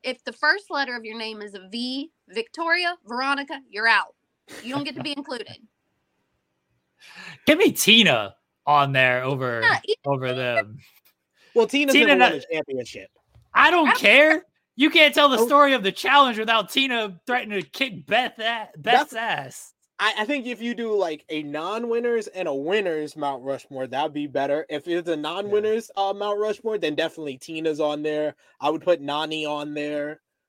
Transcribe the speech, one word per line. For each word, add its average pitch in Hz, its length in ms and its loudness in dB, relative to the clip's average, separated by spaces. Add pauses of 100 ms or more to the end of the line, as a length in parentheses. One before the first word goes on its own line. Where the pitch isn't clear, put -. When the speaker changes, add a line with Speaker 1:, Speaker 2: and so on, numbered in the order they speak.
Speaker 1:
if 254 220 -10
the 247 80 -10
first 349 380 0
letter 277 260 -4
of 226 80 -12
your 220 140 -12
name 220 240 -10
is 208 120 -14
a 190 140 -16
V, 254 420 -8 (180)
Victoria, 330 680 -2 (100)
Veronica, 277 640 -6
you're 208 200 -4
out. 202 260 2 (500)
You 240 100 -10
don't 285 100 -4
get 277 120 -8
to - 60 -10
be 202 120 -6
included. 247 380 -10
Speaker 2:
<laughs> - 60 -20 (1900)
Give 311 120 6
me 370 140 4
Tina 151 600 4 (320)
on 143 260 4
there 127 320 4
over, 131 380 -4
Speaker 1:
Yeah, - 220 2
even 427 120 -4 (100)
Speaker 2:
over 131 280 -2
them. 120 440 -4 (760)
Speaker 3:
Well, 226 120 4
Tina's 277 280 0
Speaker 2:
Tina 294 200 6
Speaker 3:
never 254 60 4
won 240 120 6
Speaker 2:
not 143 100 -6
Speaker 3:
a - 120 -18
championship. 127 540 -8 (460)
Speaker 2:
I 269 160 6
don't 339 180 4
Speaker 1:
I - 20 4
don't 480 80 2
Speaker 2:
care. 302 460 6 (320)
You 294 140 4
can't 302 240 6
tell 294 140 6
the 262 100 4
Speaker 3:
Oh. 233 80 4
Speaker 2:
story 285 260 6
of 247 100 0
the 190 100 0
challenge 262 460 2
without 220 320 -2
Tina 233 560 -2
threatening 214 340 -4
to - 80 -12
kick 226 380 -6
Beth 233 320 0
a-, 226 300 -6 (100)
Beth's 247 340 4
Speaker 3:
That's - 20 -16
Speaker 2:
ass. 175 600 -6 (240)
Speaker 3:
I, 208 220 0
I 214 40 0
think 254 220 -4
if 247 160 -8
you 240 120 -4
do, 226 200 -4
like, 170 340 -2
a 156 140 -6
non-winners 226 840 -4
and 185 200 -6
a 143 60 -2
winners 156 640 -2
Mount 139 260 -6
Rushmore, 131 440 -8
that'd 151 280 -4
be 147 120 -6
better. 139 440 -2
If 147 180 -8
it's 170 200 -2
a 170 40 -2
Speaker 2:
Yeah. 160 40 0
Speaker 3:
non-winners, 208 800 -2
uh, 196 180 0
Mount 202 240 -4
Rushmore, 214 400 -4
then 151 160 -2
definitely 156 420 -4
Tina's 160 440 -6
on 151 220 -2
there. 151 320 -4 (260)
I 143 100 2
would 156 120 -6
put 175 200 2
Nani 156 420 -4
on 147 300 -6
there. 147 480 -8 (260)